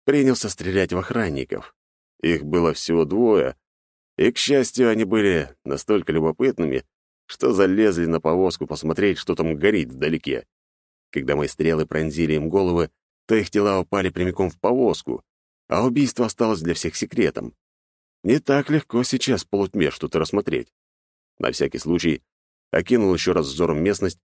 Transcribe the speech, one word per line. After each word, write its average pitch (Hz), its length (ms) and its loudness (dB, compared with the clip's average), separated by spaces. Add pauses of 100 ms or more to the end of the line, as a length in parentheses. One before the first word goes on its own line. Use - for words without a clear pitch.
принялся 135 420 2
стрелять 92 460 -2
в 90 40 0
охранников. 73 760 -4 (480)
Их 78 220 0
было 80 280 2
всего 82 320 0
двое, 90 520 2 (600)
и, 113 160 2
к - 60 -8
счастью, 127 500 2
они 110 160 2
были 92 500 0 (100)
настолько 80 480 -2
любопытными, 78 720 0 (420)
что 127 260 0
залезли 95 540 2
на 82 140 0
повозку 85 460 0
посмотреть, 80 520 -2
что - 160 -4
там 80 220 -2
горит 90 340 2
вдалеке. 69 560 -4 (640)
Когда 71 260 -2
мои 71 120 -2
стрелы 78 380 0
пронзили 78 480 -2
им 76 140 -2
головы, 87 420 0 (360)
то 113 80 2
их 107 160 0
тела 101 300 2
упали 92 280 -2
прямиком 90 420 -2
в - 80 -16
повозку, 104 640 0 (460)
а 95 160 0
убийство 123 420 0
осталось 110 360 0
для 82 120 -2
всех - 220 -6
секретом. - 580 -2 (680)
Не 117 160 2
так 143 320 0
легко 139 320 0
сейчас 123 420 0
в - 40 -14
полутьме 95 420 0
что-то - 280 -6
рассмотреть. 80 540 -2 (680)
На - 140 -2
всякий - 260 -4
случай 80 440 -2 (480)
окинул 98 420 2
ещё 90 200 0
раз 82 140 0
взором 76 360 0
местность 95 420 -2